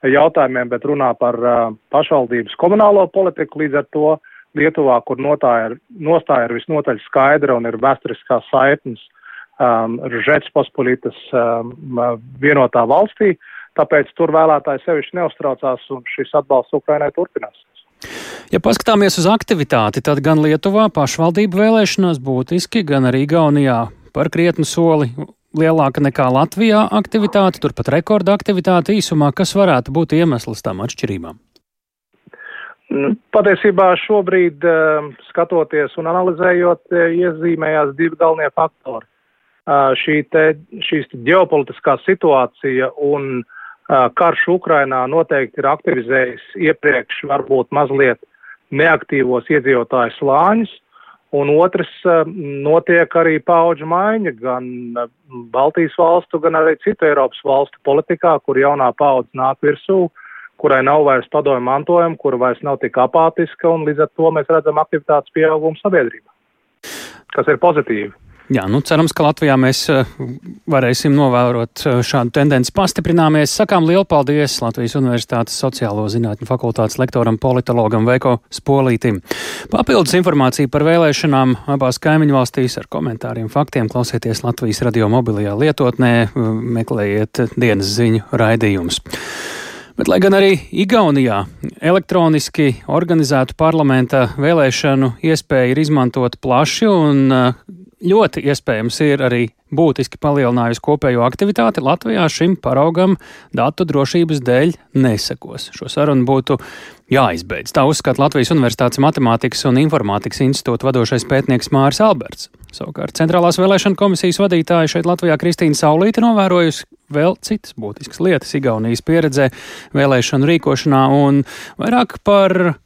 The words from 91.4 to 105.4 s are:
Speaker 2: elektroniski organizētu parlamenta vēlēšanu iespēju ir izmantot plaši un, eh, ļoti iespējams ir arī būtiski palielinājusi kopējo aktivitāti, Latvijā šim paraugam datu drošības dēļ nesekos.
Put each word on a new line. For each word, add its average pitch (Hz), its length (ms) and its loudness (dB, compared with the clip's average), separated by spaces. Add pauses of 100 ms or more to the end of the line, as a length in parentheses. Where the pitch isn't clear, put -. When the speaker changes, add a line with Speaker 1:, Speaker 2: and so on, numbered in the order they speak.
Speaker 2:
elektroniski 160 1080 0
organizētu 147 680 0
parlamenta 139 800 2
vēlēšanu 135 840 0
iespēju 147 480 0
ir 131 80 0
izmantot 135 640 0
plaši 135 500 0
un, 143 400 2
eh, 127 200 2 (520)
ļoti 196 400 2
iespējams 120 560 -2
ir 143 240 2
arī 120 240 0 (240)
būtiski 147 480 0
palielinājusi 123 640 0
kopējo 135 400 0
aktivitāti, 202 560 0
Latvijā 175 480 -2
šim 170 320 0
paraugam 165 560 0 (380)
datu 139 340 -2
drošības 147 560 0
dēļ 131 300 2 (200)
nesekos. - 800 -4